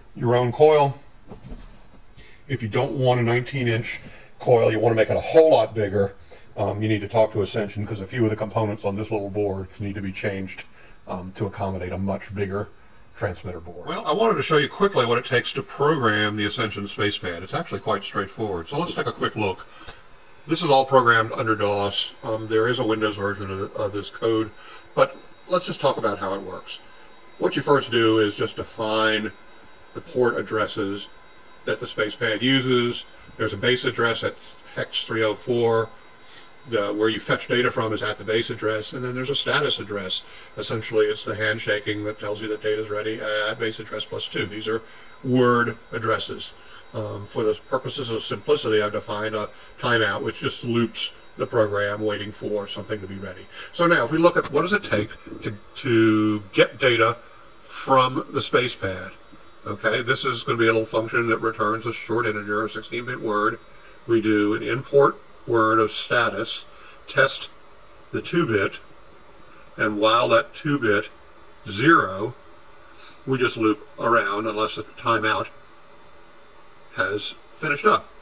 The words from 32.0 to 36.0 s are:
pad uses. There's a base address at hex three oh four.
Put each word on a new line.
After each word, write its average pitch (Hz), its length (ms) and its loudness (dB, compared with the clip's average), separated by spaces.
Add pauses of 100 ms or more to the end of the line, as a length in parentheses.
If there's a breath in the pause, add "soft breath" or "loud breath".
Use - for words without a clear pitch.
pad 110 280 -2
uses. 123 640 2 (320 loud breath)
There's 110 160 -2
a 101 60 -6
base 123 260 2
address 117 380 0
at - 120 -4 (400)
hex - 300 -6
three 110 180 -2
oh 107 120 2
four. 117 560 2 (800 loud breath)